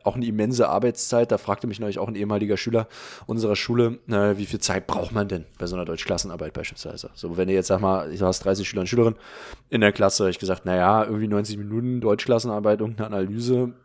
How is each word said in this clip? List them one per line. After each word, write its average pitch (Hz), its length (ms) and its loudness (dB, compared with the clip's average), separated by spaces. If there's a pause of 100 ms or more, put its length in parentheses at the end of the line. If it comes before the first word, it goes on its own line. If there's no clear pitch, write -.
auch 98 140 0
eine 120 100 -2
immense 110 420 2
Arbeitszeit. 117 600 0
Da 104 80 2
fragte - 300 -4
mich 101 100 -8
neulich 104 220 -6
auch 101 80 -4
ein 110 80 -8
ehemaliger 104 400 0
Schüler 113 320 0 (380)
unserer 110 280 0
Schule, 117 440 2 (100)
äh, 104 300 2
"Wie 101 80 -4
viel 104 140 -6
Zeit 95 280 -2
braucht - 240 -4
man 104 160 0
denn 87 160 -4 (140)
bei - 80 -6
so 90 100 -6
einer 90 80 -4
Deutschklassenarbeit 85 680 -6
beispielsweise?" - 600 -12
So, 85 220 -8
wenn 92 120 2
du 95 60 4
jetzt, 92 140 2
sag 98 120 2
mal, 95 300 0
du 95 160 -2
hast 92 180 0
dreißig 98 240 0
Schüler 101 120 -4
und 90 80 -2
Schülerinnen 117 300 4 (500)
in 117 140 0
der 104 100 8
Klasse, 101 320 2
hab 92 60 4
ich 87 100 -6
gesagt, 92 240 -2
"Na 90 100 0
ja, 98 300 6
irgendwie 107 240 -2
neunzig 104 300 -2
Minuten 120 420 -4
Deutschklassenarbeit, 107 800 2
irgendeine 110 280 -4
Analyse", 120 640 0 (100)